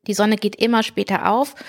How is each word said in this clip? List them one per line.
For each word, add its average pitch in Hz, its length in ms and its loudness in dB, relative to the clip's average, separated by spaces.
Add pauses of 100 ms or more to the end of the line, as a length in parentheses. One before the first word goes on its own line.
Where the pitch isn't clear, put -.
die 208 80 -2
Sonne 208 220 2
geht 208 220 -2
immer 226 260 2
später 202 480 -2
auf 254 240 0 (120)